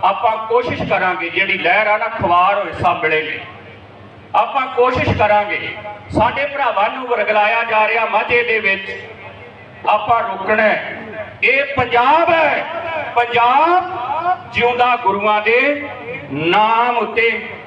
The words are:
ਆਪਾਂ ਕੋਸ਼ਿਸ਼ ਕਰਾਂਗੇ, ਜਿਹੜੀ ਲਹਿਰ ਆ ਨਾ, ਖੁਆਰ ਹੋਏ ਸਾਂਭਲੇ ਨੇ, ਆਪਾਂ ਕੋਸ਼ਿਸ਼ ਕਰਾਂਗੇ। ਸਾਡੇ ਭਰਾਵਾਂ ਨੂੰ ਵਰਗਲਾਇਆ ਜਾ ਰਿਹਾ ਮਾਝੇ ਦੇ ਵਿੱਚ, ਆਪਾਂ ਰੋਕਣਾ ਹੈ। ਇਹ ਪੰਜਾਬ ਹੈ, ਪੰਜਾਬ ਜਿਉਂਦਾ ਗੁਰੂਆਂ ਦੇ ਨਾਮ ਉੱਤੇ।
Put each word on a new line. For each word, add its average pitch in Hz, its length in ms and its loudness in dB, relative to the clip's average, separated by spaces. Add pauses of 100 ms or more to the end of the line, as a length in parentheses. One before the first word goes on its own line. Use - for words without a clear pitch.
ਆਪਾਂ 220 320 2 (100)
ਕੋਸ਼ਿਸ਼ 226 360 0
ਕਰਾਂਗੇ, 180 480 0
ਜਿਹੜੀ 185 280 0
ਲਹਿਰ 185 280 2
ਆ 208 120 2
ਨਾ, 226 100 -4 (100)
ਖੁਆਰ 190 440 2
ਹੋਏ 165 100 -6
ਸਾਂਭਲੇ 160 500 0
ਨੇ, - 160 -8 (960)
ਆਪਾਂ 208 320 0 (100)
ਕੋਸ਼ਿਸ਼ 254 420 2
ਕਰਾਂਗੇ। 208 500 2 (420)
ਸਾਡੇ 262 360 0
ਭਰਾਵਾਂ 240 440 0
ਨੂੰ 254 180 -8
ਵਰਗਲਾਇਆ 214 560 2
ਜਾ 220 240 2
ਰਿਹਾ 220 180 0
ਮਾਝੇ 226 360 0
ਦੇ 220 180 0
ਵਿੱਚ, 196 300 -2 (1000)
ਆਪਾਂ 214 340 2
ਰੋਕਣਾ 214 400 0
ਹੈ। 160 360 0 (440)
ਇਹ 269 340 2
ਪੰਜਾਬ 254 540 4
ਹੈ, 311 340 2 (500)
ਪੰਜਾਬ 247 680 4 (720)
ਜਿਉਂਦਾ 240 440 2
ਗੁਰੂਆਂ 214 460 0
ਦੇ 269 460 0 (440)
ਨਾਮ 220 680 2
ਉੱਤੇ। 226 320 0 (360)